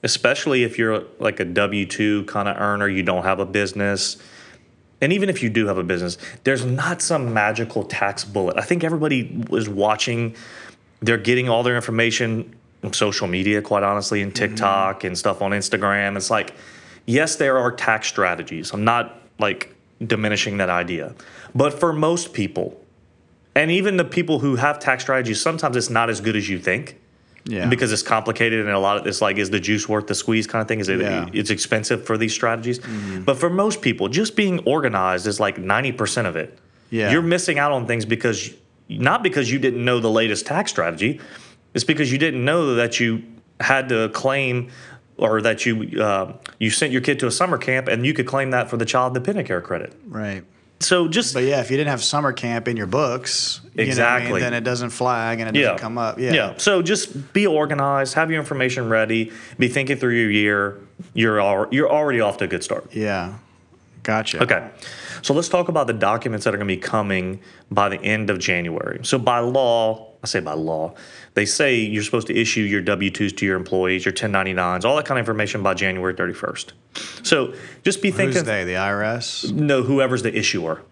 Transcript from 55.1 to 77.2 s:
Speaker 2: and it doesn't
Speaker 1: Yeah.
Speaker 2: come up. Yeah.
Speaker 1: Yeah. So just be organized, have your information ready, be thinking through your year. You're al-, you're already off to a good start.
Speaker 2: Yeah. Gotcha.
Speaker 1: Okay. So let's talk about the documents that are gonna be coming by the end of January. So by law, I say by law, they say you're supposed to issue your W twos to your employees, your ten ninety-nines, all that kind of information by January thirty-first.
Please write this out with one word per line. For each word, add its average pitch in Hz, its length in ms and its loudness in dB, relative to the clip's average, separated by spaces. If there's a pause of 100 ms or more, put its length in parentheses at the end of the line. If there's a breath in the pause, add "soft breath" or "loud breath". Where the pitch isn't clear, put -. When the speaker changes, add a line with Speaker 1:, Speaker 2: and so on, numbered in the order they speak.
Speaker 2:
and 113 80 -4
it 113 60 -4
doesn't 117 220 4
Speaker 1:
Yeah. - 40 -6
Speaker 2:
come 117 200 -6
up. 113 200 -2
Yeah. 127 140 2
Speaker 1:
Yeah. 104 240 2
So 196 240 4
just 170 520 -4
be 202 120 2
organized, 143 680 2
have 160 160 2
your 156 80 0
information 127 500 -2
ready, 110 420 2 (280 loud breath)
be 127 80 4
thinking 135 300 0
through 123 180 2
your 113 160 4
year. 101 460 2 (360)
You're 110 260 2
al-, 98 320 2
you're 139 180 2
already 147 300 2
off 104 180 2
to 101 80 -2
a - 20 -4
good 85 160 -4
start. - 280 -4
Speaker 2:
Yeah. 98 440 -2 (680)
Gotcha. 110 400 0
Speaker 1:
Okay. 98 260 2 (540 loud breath)
So 139 140 2
let's 170 140 0
talk 180 200 2
about 156 160 2
the 123 80 -2
documents 107 520 0
that 107 100 2
are - 20 -2
gonna 101 100 -2
be 95 100 0
coming 95 640 -2 (300 loud breath)
by 101 200 4
the 92 120 -4
end 107 300 0
of 92 80 0
January. 87 640 -2
So 131 160 2
by 120 200 2
law, 117 680 2 (160)
I 110 40 -6
say 101 120 0
by 78 140 -6
law, 80 400 -2 (400 loud breath)
they 104 120 2
say 135 320 2
you're 107 260 0
supposed 110 240 0
to - 120 -2
issue 113 220 2
your 101 200 0
W 98 280 0
twos 95 240 -2
to - 120 -2
your 95 100 2
employees, 92 500 0
your 98 60 2
ten 107 200 -2
ninety-nines, 92 540 0
all 131 120 4
that 147 80 -2
kind 135 120 0
of 120 60 0
information 107 400 -2
by 95 100 2
January 92 400 -2
thirty-first. - 600 -6 (500 loud breath)